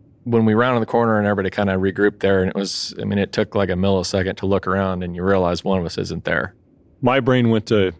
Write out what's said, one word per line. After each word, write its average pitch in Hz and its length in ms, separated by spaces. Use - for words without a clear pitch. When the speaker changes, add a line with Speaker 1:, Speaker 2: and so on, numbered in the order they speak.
Speaker 1:
when 117 200
we 110 100
rounded 120 260
the 113 60
corner 113 320
and 104 80
everybody 98 240
kinda 98 240
regrouped 101 460
there, 98 220
and 92 60
it - 60
was, - 460
I 113 40
mean, 101 140
it 95 140
took, - 240
like, 98 140
a - 20
millisecond 92 640
to 98 100
look 98 220
around 92 340
and 90 140
you 90 80
realize 92 400
one 95 160
of 85 40
us - 140
isn't 87 240
there. - 320
Speaker 2:
My 127 180
brain 123 320
went 110 160
to, 98 340